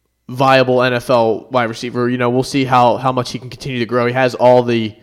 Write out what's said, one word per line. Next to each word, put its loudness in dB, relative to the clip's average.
viable 2
N 0
F -4
L 0
wide 0
receiver. -6
You -2
know, 0
we'll 0
see -2
how, 2
how -2
much -4
he -10
can -18
continue -10
to -4
grow. -2
He -2
has 0
all 4
the -2